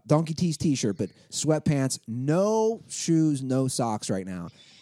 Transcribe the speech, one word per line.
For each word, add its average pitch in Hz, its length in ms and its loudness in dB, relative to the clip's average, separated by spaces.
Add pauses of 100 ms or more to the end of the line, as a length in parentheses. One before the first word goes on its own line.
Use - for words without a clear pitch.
Donkey 160 260 2
Tees 165 240 -2
t-shirt, 123 400 0
but 98 140 -4 (200)
sweatpants, 143 760 0
no 196 800 0
shoes, 156 560 0
no 131 240 0
socks 113 420 -2
right 95 160 -2
now. 90 240 -8 (320)